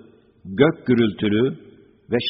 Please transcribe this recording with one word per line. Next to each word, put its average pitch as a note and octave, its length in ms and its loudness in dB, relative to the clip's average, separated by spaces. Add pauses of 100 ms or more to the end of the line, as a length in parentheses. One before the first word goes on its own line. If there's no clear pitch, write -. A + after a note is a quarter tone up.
(440)
gök B2 420 0
gürültülü A2 580 0 (680)
ve A#2 60 -2 (120)